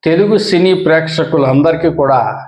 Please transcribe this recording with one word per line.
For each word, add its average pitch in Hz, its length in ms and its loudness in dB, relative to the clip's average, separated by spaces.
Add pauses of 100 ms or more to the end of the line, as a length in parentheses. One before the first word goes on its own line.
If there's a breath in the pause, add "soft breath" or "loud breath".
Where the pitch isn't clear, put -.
తెలుగు 202 340 2
సినీ 185 380 2
ప్రేక్షకులందరికీ 160 1160 0
కూడా 135 580 -2